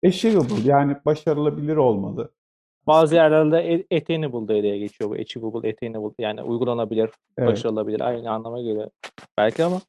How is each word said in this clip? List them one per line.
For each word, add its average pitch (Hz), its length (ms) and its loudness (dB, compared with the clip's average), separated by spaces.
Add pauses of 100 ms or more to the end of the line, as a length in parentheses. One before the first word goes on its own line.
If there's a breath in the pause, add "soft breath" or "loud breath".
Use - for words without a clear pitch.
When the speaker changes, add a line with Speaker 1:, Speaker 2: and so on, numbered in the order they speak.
Speaker 1:
Achievable, 143 640 2
yani 143 260 2 (100)
başarılabilir 151 680 -2
olmalı. 117 540 0 (560)
Speaker 2:
Bazı 156 280 6
yerlerde 156 440 6
e-, 170 380 0
attainable 147 520 -4
da 107 140 2
diye 101 160 0
geçiyor 104 320 -8
bu. 113 40 -6
Achievable, 113 580 -6
attainable, 110 460 -8
yani 107 240 -6
uygulanabilir, 117 680 -2 (280)
Speaker 1:
Evet. 120 120 2
Speaker 2:
başarılabilir, 107 500 -2
aynı 120 300 -4
anlama 117 300 -6
geliyor 107 300 -6 (480)
belki 113 260 2
ama 180 240 -2